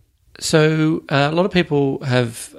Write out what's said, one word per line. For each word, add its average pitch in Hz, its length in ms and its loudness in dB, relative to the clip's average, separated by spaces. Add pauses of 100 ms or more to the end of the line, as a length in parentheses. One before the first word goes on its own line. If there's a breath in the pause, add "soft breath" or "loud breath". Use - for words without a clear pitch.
(400)
So, 156 680 2
uh, 143 220 2
a 160 40 -4
lot 175 120 2
of 196 60 -6
people 143 500 0
have, 123 560 -2